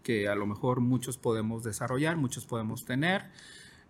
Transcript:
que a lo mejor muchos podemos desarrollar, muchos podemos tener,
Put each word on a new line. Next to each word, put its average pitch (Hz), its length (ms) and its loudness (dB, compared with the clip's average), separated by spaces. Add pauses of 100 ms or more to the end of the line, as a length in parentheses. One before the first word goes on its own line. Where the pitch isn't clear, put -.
que 104 260 2
a 101 60 4
lo 101 120 0
mejor 123 340 2
muchos 123 380 2
podemos 113 460 0
desarrollar, 127 520 0
muchos 127 300 -2
podemos 113 400 -4
tener, 160 440 0 (580)